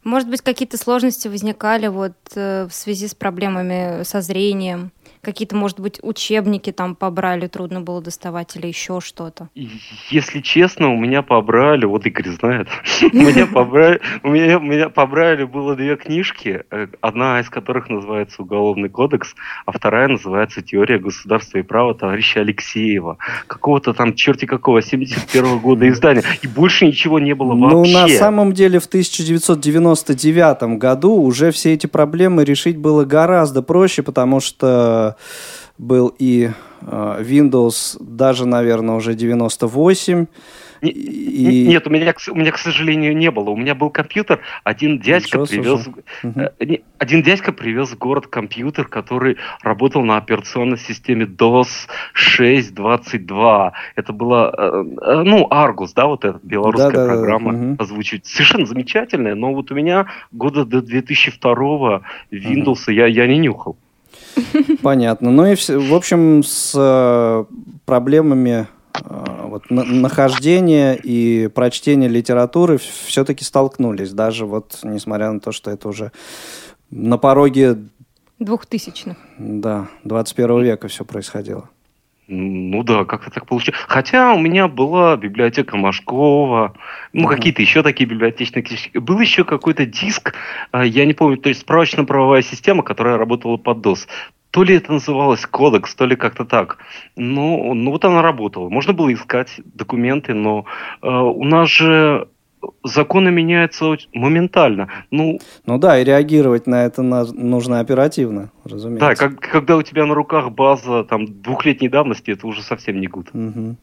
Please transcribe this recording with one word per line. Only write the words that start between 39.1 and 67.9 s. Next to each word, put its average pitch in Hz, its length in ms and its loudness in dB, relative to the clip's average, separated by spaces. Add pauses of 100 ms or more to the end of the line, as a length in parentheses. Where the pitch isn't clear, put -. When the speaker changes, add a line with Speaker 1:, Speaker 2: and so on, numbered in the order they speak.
Speaker 3:
девяносто 117 520 -2
восемь. 170 600 2 (560)
Speaker 2:
Не-, 311 100 0
Speaker 3:
И 127 720 0
Speaker 2:
н-, 123 60 6
нет, 165 160 4
у 147 40 -4
меня, 165 220 2
к - 80 -6
с-, - 80 -14
у - 60 -10
меня, 160 180 2
к - 60 -8
сожалению, 156 580 0
не 165 140 2
было. 104 200 -4
У 104 60 -4
меня 135 180 -2
был 147 160 -2
компьютер, 175 500 -4 (240)
один 143 360 -2
дядька 156 380 0
Speaker 3:
Ничего 143 80 0
себе. 101 160 -4
Speaker 2:
привёз 131 240 0
в-, - 400 -16
Speaker 3:
Мгм. 117 140 -6 (180)
Speaker 2:
э, 117 80 -4
не, 156 140 -2 (180)
один 147 240 2
дядька 190 300 0
привёз 120 400 -6
в 107 60 -16
город 135 280 -4
компьютер, 120 600 -8
который 123 500 -4 (260)
работал 127 420 0
на 110 140 2
операционной 120 600 -4
системе 113 480 -4
дос 120 600 0 (260)
шесть 123 600 2
двадцать 107 500 -2
два. 98 480 2 (240)
Это 123 160 -8
была, 117 460 2
э, 95 260 0 (160)
э, 156 240 2
ну, 202 260 4
Argus, 117 460 2
да, 127 100 4
вот 147 180 -2
эта 92 180 -4
белорусская 107 500 2
Speaker 3:
Да-да-да-да. 123 240 2
Speaker 2:
программа 110 360 0
Speaker 3:
Мгм. 123 280 -4
Speaker 2:
озвучивать. 104 460 -8
Совершенно - 400 2
замечательная, 120 680 -4
но 127 200 -4
вот 135 180 -8
у - 20 -8
меня 175 320 0 (260)
года 135 320 -2
до 120 180 0
две 120 200 -4
тысячи - 280 -2
второго 123 720 -2 (280)
Speaker 3:
Мгм. 101 100 -10 (120)
Speaker 2:
Windows 135 400 -2
я, 113 140 4
я 117 200 4
не 139 120 2
нюхал. 131 380 -2 (1040)
Speaker 3:
Понятно. 120 480 2
Ну 151 160 6
и 202 100 6
всё, 143 240 -2
в 139 140 2
общем, 165 500 4
с, - 320 -6
э, 123 680 2 (400)
проблемами, 131 840 2 (380)